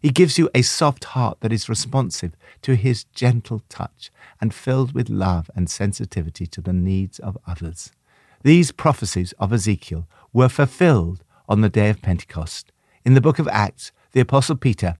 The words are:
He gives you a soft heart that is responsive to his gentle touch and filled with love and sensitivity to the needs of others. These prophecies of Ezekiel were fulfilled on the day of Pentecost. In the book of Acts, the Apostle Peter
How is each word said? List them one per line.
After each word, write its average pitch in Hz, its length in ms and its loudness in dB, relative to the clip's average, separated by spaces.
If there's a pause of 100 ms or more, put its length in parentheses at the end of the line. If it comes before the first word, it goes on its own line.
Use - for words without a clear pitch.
He 151 100 2
gives 143 280 4
you 165 160 4
a 123 80 4
soft - 420 0
heart - 360 -4
that 110 120 -2
is 110 160 -4
responsive 117 680 -4 (260)
to 131 140 0
his 117 280 0
gentle 117 640 -2
touch - 420 -14 (300)
and 110 140 -2
filled 131 380 -2
with 123 160 -4
love 92 460 -2
and 90 140 -2
sensitivity 92 800 -6
to - 140 -14
the 90 120 -6
needs 92 460 -2
of 98 280 -10
others. 82 460 -12 (500)
These 160 280 6
prophecies 92 640 -2
of 98 200 -2
Ezekiel 95 540 -2 (260)
were 127 160 6
fulfilled 123 760 2 (240)
on 104 120 2
the 110 80 4
day 104 220 2
of 104 120 -4
Pentecost. - 680 -6 (340)
In 127 100 6
the 135 60 6
book 151 200 2
of 151 80 -2
Acts, - 420 -2 (220)
the 131 80 2
Apostle 139 340 2
Peter 98 460 -2